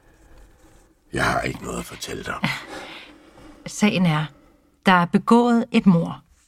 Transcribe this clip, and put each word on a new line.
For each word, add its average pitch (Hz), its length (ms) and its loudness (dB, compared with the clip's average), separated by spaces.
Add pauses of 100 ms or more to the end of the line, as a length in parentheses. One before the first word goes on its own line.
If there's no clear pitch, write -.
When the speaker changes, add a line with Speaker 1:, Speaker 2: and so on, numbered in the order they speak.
(1120)
Speaker 1:
Jeg - 120 -4
har - 160 -2
ikke 64 220 -8
noget - 160 -10
at 58 60 -10
fortælle - 380 -12
dig. - 120 -10 (1300)
Speaker 2:
Sagen 185 380 0
er, 156 200 0 (600)
der 196 60 6
er 180 140 4
begået 233 680 4
et 226 140 2
mord, 170 340 2 (280)